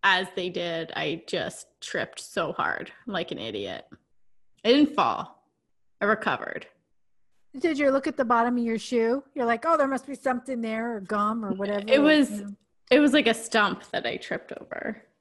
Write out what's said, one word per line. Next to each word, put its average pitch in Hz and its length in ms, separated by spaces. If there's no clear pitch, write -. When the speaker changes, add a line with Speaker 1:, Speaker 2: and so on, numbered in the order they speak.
Speaker 1:
as 190 320
they 185 140
did, 170 460
I 160 320
just - 400
tripped - 400
so 165 320
hard, - 360
like 190 260
an - 80
idiot. 101 460
I 214 60
didn't 294 260
fall. - 480
I 202 60
recovered. 202 640
Speaker 2:
Did 311 200
you 285 140
look 269 160
at 294 80
the 269 80
bottom 240 340
of 240 60
your 226 140
shoe? 233 460
You're 254 120
like, 233 200
"Oh, 330 100
there 285 140
must 269 180
be 277 80
something 254 460
there 226 340
or 208 60
gum 214 420
or 196 80
whatever," 202 360
Speaker 1:
It 262 140
was, 302 280
Speaker 2:
you 202 60
know? 202 100
Speaker 1:
it 262 80
was 294 120
like 233 160
a 226 60
stump 208 580
that - 140
I - 100
tripped - 460
over - 400